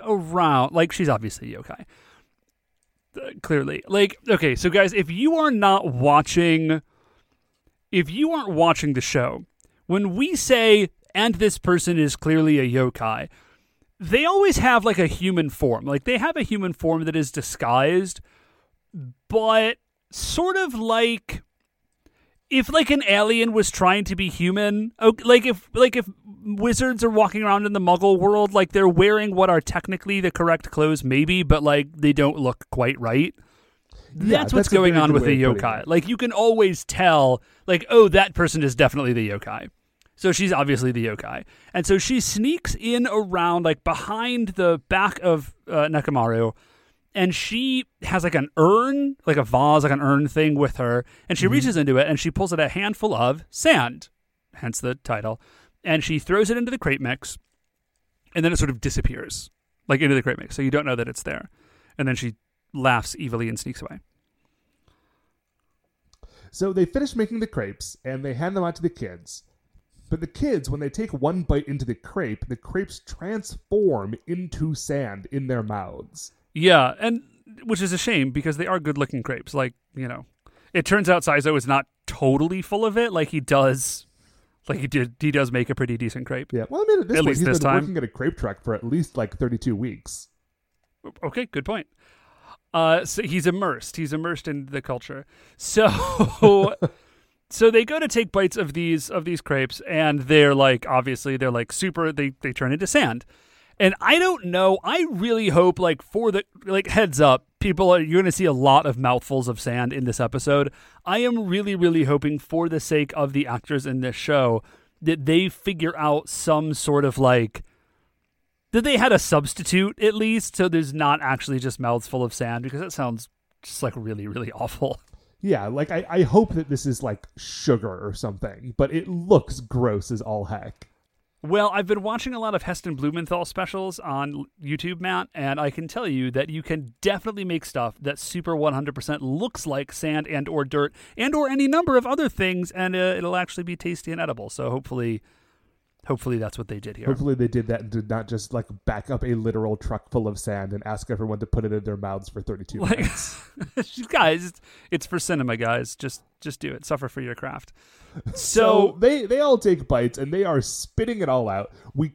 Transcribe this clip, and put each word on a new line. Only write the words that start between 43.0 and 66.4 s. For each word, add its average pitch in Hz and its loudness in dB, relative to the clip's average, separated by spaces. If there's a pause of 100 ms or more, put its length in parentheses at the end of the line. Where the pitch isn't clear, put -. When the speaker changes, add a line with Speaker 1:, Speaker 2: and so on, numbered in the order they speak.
Speaker 1:
around, 180 0
like, 160 0
behind 226 -4
the 170 2
back 190 0
of, 160 0 (140)
uh, 156 2
Nekomaru, 117 0 (600)
and 185 0
she 254 -4 (180)
has, 180 -2
like, 170 0
an 147 0
urn, 262 4 (100)
like, 151 2
a 139 2
vase, 139 4
like, 147 2
an 139 2
urn 143 2
thing 156 2
with 143 0
her, 123 0 (240)
and 175 -2
she 139 2
Speaker 2:
Mm-hmm. 214 2
Speaker 1:
reaches 254 2
into 143 4
it, 143 4
and 151 0
she 170 -4
pulls 175 -2
out 160 0
a 151 2
handful 202 -4
of 127 0
sand, 147 0 (460)
hence 120 -8
the 123 -4
title, 110 -6 (420)
and 160 -2
she 156 -4
throws 190 0
it 233 -2
into 240 -2
the 240 -6
crepe 139 -2
mix, - -8 (960)
and 165 2
then 170 2
it 160 0
sort 151 0
of 123 -6
disappears, - -4 (380)
like, 139 2
into 139 4
the 131 2
crepe 127 -4
mix, - -16
so 143 -6
you 135 0
don't 147 0
know 127 -2
that 117 -4
it's - -12
there. - -10 (480)
And 135 -2
then 127 0
she 117 -8 (400)
laughs 131 0
evilly 117 -6
and 113 -8
sneaks - -12
away. - -16 (2500)